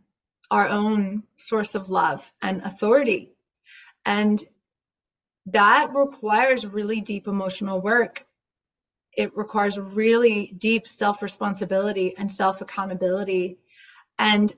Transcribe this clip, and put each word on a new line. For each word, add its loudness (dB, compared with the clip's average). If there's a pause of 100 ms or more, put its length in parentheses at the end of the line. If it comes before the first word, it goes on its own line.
(500)
our 2
own 0 (140)
source -4
of -8
love -2 (120)
and -4
authority. 0 (720)
And 2 (1040)
that 4
requires 0
really -4
deep -8
emotional -4
work. 0 (920)
It -4
requires -2
really 2
deep 0
self-responsibility -2
and -6
self-accountability -2 (600)
and 4